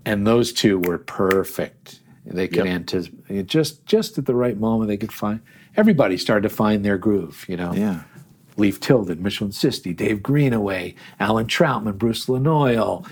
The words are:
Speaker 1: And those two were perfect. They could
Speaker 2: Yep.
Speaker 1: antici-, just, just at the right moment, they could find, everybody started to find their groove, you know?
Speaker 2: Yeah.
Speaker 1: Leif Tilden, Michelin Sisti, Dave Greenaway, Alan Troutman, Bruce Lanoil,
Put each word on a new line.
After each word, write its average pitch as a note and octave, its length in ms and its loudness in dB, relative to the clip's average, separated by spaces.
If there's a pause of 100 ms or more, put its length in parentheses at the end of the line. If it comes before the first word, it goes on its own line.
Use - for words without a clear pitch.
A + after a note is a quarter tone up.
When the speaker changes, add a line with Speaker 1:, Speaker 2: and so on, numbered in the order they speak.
Speaker 1:
And G#2 220 0
those A#2 240 4
two G2 280 2
were F2 180 0
perfect. - 1040 -4 (240)
They F2+ 240 -4
could F2 160 0
Speaker 2:
Yep. F2+ 200 -4
Speaker 1:
antici-, F#2+ 600 -6
just, D#3 400 -2
just G#3+ 320 0
at C#3 80 -4
the B2+ 100 0
right A#2+ 240 0
moment, A2 300 0
they G#2 80 -2
could A2 160 -8
find, G#2+ 260 -4 (380)
everybody C#3 400 4
started G#2+ 320 0
to - 60 -12
find G#2+ 280 2
their G2+ 140 2
groove, F#2 500 -2
you F#2 80 -6
know? F2 180 -4
Speaker 2:
Yeah. F#2 280 -2 (540)
Speaker 1:
Leif G2+ 240 2
Tilden, F2+ 440 2
Michelin G2+ 260 -4
Sisti, G2+ 460 -2
Dave G#2 260 -2
Greenaway, G#2 720 0 (260)
Alan A2 280 0
Troutman, A2 500 0
Bruce A2+ 300 -2
Lanoil, B2+ 840 2